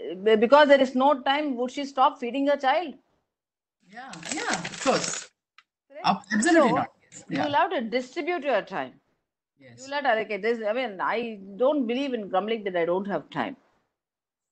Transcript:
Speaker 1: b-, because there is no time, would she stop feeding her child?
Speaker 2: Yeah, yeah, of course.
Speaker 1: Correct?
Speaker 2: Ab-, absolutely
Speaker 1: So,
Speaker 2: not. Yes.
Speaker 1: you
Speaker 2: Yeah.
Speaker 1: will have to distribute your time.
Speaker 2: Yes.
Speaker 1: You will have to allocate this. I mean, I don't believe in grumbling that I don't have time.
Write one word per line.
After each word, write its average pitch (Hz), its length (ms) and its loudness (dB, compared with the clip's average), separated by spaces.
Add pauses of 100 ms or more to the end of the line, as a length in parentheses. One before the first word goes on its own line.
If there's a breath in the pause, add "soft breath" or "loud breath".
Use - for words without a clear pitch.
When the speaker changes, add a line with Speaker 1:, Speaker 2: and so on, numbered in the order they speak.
(240)
Speaker 1:
b-, 220 120 6
because 254 320 8
there 277 140 8
is 262 140 0
no 269 260 2
time, 285 360 -2
would 247 140 -2
she 285 140 -8
stop 277 340 0
feeding 254 280 -4
her 285 100 2
child? 285 360 0 (1000)
Speaker 2:
Yeah, 240 200 -18 (220)
yeah, 403 200 -6 (120)
of - 180 -10
course. - 460 -2 (600)
Speaker 1:
Correct? 277 160 -10
Speaker 2:
Ab-, 190 160 2 (120)
absolutely 277 360 6
Speaker 1:
So, 165 60 2
Speaker 2:
not. 180 120 -2 (140)
Yes. - 280 -20
Speaker 1:
you - 80 -4
Speaker 2:
Yeah. 277 80 0
Speaker 1:
will 294 80 -4
have 339 180 2
to 330 100 -2
distribute 262 600 -4
your 247 180 0
time. 156 320 -8 (680)
Speaker 2:
Yes. 131 200 -20
Speaker 1:
You 262 60 -18
will 269 100 -10
have 285 80 -4
to 269 80 2
allocate 214 320 -2
this. 233 240 0
I 208 60 0
mean, 233 280 -6
I 214 380 -2 (180)
don't 262 300 2
believe 254 260 -2
in 208 160 -6
grumbling 208 360 -2
that 185 100 -4
I 170 100 0
don't 180 220 -2
have 175 240 -6
time. 120 260 -6 (960)